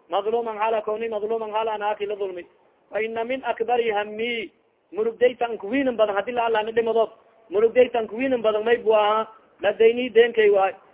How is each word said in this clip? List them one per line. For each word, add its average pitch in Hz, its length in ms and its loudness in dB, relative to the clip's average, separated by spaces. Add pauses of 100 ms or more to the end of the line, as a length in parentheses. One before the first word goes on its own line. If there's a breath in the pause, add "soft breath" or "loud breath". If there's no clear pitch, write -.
Madluman 220 480 -4
hala 220 240 -2
kawni 214 280 -6
madluman 220 420 -6
hala 220 220 -2
ana 208 160 -4
aki 208 160 -6
la 208 100 -6
zulmi. 185 300 -8 (460)
Wa 208 100 -6
inna 226 220 -6
min 262 220 -6
akbari 233 460 0
hammi 214 600 -4 (400)
murugdaytan 226 640 0
kuwinan 247 380 -2
badan 208 200 2
hadii 202 180 -2
la 233 120 0
Allah 220 180 0
na 226 80 -6
dhimado. 226 380 0 (400)
Murugdaytan 226 580 2
kuwinan 247 340 -2
badan 214 220 0
may 233 140 2
buu 220 160 0
ahaa. 214 340 2 (340)
La - 120 0
dayni 233 360 2
deenkay 226 400 4
waay. 190 240 2 (200)